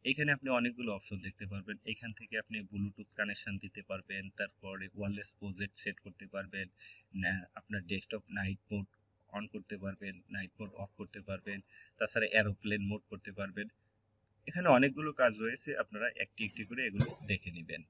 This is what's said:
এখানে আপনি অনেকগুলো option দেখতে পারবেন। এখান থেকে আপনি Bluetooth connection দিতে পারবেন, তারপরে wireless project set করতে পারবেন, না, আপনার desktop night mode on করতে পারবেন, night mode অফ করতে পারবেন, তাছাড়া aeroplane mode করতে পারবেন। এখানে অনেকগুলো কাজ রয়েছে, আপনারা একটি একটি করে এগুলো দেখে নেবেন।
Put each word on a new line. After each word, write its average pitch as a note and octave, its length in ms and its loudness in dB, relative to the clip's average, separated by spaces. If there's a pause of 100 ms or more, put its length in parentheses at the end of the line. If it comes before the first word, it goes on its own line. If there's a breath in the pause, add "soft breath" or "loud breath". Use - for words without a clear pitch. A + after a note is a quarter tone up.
এখানে D3 280 4
আপনি C#3 180 2
অনেকগুলো A#2+ 460 4
option G2 260 -6
দেখতে F#2+ 240 -8
পারবেন। G2 400 -6
এখান A2 280 -6
থেকে A2 260 -6
আপনি A2 220 -6
Bluetooth G2+ 540 -4
connection G2+ 420 -2
দিতে G2+ 240 -10
পারবেন, F#2+ 480 -6
তারপরে F#2+ 560 -6 (100)
wireless G2+ 440 -4
project G2 400 -6
set - 200 -6
করতে G2 280 -16
পারবেন, F#2+ 400 -6 (480 loud breath)
না, F#2 300 0 (100)
আপনার G#2 320 -4
desktop G2+ 420 -4
night G2 440 -2
mode G2 120 0 (480)
on G#2 140 -4
করতে G#2 300 -8
পারবেন, F#2+ 520 -6
night F#2+ 300 -6
mode G2+ 140 -8
অফ G2 240 -8
করতে G2+ 240 -10
পারবেন, G2 380 -6 (380 loud breath)
তাছাড়া A2 300 4 (120)
aeroplane G#2 420 2
mode G2+ 280 0
করতে G2+ 220 -10
পারবেন। G2 360 -4 (800)
এখানে F3 220 2
অনেকগুলো C#3+ 440 8
কাজ B2 260 8
রয়েছে, B2 380 -2
আপনারা A2 380 0
একটি G#2 300 -4
একটি G#2 200 -6
করে A#2+ 220 -2
এগুলো G2+ 180 2 (220)
দেখে F#2 240 0
নেবেন। E2 380 -8